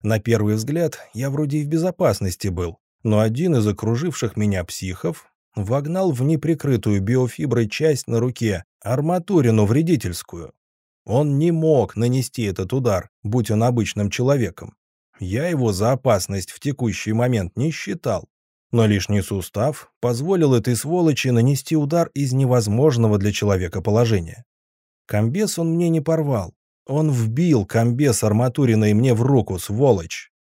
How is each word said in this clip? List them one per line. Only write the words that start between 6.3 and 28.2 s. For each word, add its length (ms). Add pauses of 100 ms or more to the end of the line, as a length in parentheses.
биофиброй 680
часть 380
на 140
руке 440 (180)
арматурину 840
вредительскую. 840 (520)
Он 340
не 120
мог 460
нанести 480
этот 280
удар, 380 (120)
будь 280
он 120
обычным 480
человеком. 680 (420)
Я 300
его 240
за 200
опасность 580
в 100
текущий 520
момент 440
не 140
считал, 580 (440)
но 140
лишний 340
сустав 800
позволил 540
этой 220
сволочи 520
нанести 480
удар 380
из 180
невозможного 840
для 140
человека 500
положения. 640 (600)
Комбез 520
он 160
мне 140
не 120
порвал. 540 (320)
Он 240
вбил 560
комбез 560